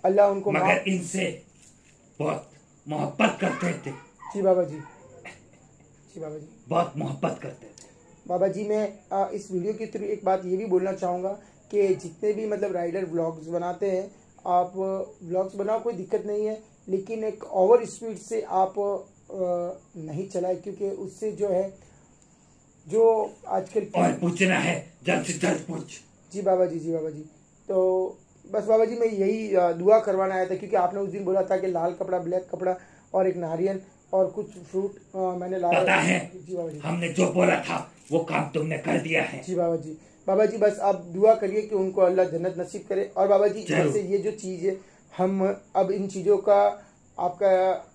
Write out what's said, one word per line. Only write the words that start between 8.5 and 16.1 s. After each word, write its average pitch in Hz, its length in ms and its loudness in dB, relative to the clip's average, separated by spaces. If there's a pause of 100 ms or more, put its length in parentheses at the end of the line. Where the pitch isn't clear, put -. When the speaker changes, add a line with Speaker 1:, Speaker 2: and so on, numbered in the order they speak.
Speaker 1:
मैं, 214 300 -2 (140)
अ, 196 200 -2
इस - 180 -10
वीडियो 185 220 -4
के 220 140 -8
through 208 200 -8
एक - 180 -6
बात 190 200 0
ये 180 120 -2
भी 220 100 -4
बोलना 185 260 2
चाहूँगा 185 400 -4 (380)
कि 196 240 2
जितने 208 380 -4
भी 220 140 -4
मतलब 202 260 -2
राइडर 175 320 -2
व्लॉग्स 160 420 -4
बनाते 175 440 -4
हैं, 190 240 -4 (320)
आप 180 260 2 (500)
व्लॉग्स 185 320 -4
बनाओ, 214 280 -2
कोई 233 100 -2
दिक्कत 190 340 -4